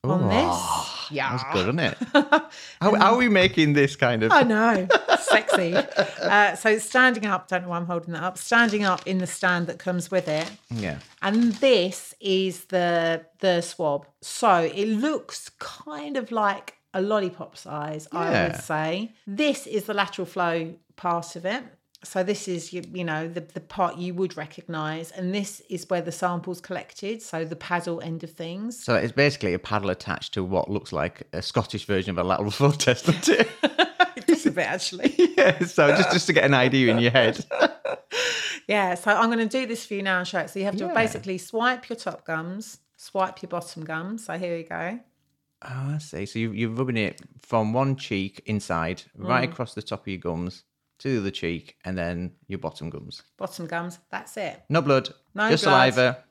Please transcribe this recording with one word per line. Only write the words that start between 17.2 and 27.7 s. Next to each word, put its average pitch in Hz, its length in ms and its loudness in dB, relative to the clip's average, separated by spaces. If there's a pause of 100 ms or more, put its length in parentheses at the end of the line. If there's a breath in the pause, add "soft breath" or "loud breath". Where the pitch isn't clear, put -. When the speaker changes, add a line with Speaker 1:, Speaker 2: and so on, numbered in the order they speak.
Speaker 1:
size, 156 560 -8
I 170 180 0
Speaker 2:
Yeah. 101 220 4
Speaker 1:
would - 100 -10
say. 160 480 -4 (160 soft breath)
This 269 400 -2
is 208 160 -4
the 214 100 -6
lateral 196 320 -2
flow 170 500 -2 (200)
part 170 400 -4
of 170 100 -10
it. 240 180 -4 (380)
So - 220 -2
this 202 240 -2
is, 170 240 -6
you, 175 100 -8 (120)
you 180 100 -6
know, 160 240 -4
the, 170 140 -8
the 165 180 -14
part - 380 -4
you 180 160 -6
would 180 240 -4
recognise, 156 720 -8
and 185 240 -4
this 202 340 -6
is 180 200 -8
where 175 120 0
the 165 120 -8
sample's 175 480 -4
collected, 208 600 -10
so 165 220 -8
the 160 140 -8
paddle 175 420 -4